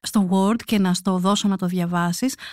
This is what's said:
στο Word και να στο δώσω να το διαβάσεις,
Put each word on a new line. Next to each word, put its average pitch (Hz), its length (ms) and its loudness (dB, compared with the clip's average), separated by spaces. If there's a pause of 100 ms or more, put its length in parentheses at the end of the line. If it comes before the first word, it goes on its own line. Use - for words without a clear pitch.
στο 196 300 0
Word 196 340 2
και 214 140 0
να 185 160 2
στο 185 240 0
δώσω 202 300 0
να 190 80 0
το 185 100 -2
διαβάσεις, 175 680 -2 (180)